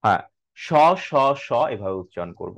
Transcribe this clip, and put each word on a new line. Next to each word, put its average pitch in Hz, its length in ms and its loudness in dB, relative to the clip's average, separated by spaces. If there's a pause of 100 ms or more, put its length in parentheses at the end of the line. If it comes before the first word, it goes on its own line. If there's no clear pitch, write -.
হ্যাঁ, 98 180 2 (360)
স, - 100 -16 (300)
স, - 100 -12 (300)
স - 100 -16 (220)
এভাবে 98 260 -6
উচ্চারণ 87 360 -10
করব। 90 260 -12